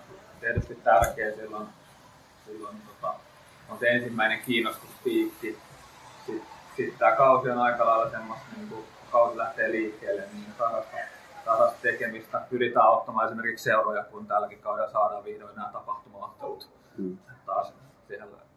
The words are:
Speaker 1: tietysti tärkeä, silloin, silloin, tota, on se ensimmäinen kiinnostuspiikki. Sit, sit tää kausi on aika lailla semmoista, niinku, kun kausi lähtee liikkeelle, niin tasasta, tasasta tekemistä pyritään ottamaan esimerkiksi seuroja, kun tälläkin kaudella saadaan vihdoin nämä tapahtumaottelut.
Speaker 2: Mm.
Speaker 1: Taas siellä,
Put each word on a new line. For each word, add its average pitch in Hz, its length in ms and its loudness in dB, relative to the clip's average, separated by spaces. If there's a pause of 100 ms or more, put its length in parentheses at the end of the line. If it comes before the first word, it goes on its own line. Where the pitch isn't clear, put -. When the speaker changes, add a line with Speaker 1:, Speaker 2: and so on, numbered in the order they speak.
(400)
Speaker 1:
tietysti 117 340 -4
tärkeä, 110 640 2
silloin, 107 300 -10 (800)
silloin, 107 300 -14 (100)
tota, - 280 -6 (560)
on 107 80 -12
se 123 100 2
ensimmäinen 113 520 0
kiinnostuspiikki. 113 1160 -2 (680)
Sit, 110 160 -8 (340)
sit 117 220 -4
tää 117 180 6
kausi 127 340 6
on 123 80 0
aika 120 280 4
lailla 113 240 4
semmoista, 110 360 -12 (100)
niinku, 107 180 -12
kun 110 100 -12 (280)
kausi 117 260 4
lähtee 110 320 -2
liikkeelle, 110 520 -4 (100)
niin 104 260 -14
tasasta, - 380 -2 (480)
tasasta 113 380 4
tekemistä 117 580 -2 (100)
pyritään 120 400 6
ottamaan 113 360 2
esimerkiksi 113 380 -4
seuroja, 107 400 2
kun 104 220 -14
tälläkin 104 320 -2
kaudella 107 320 -4
saadaan 104 340 0
vihdoin 104 320 -14
nämä 101 160 -10
tapahtumaottelut. - 960 -12 (300)
Speaker 2:
Mm. 92 200 -6 (280)
Speaker 1:
Taas - 260 -4 (360)
siellä, 101 280 -14 (200)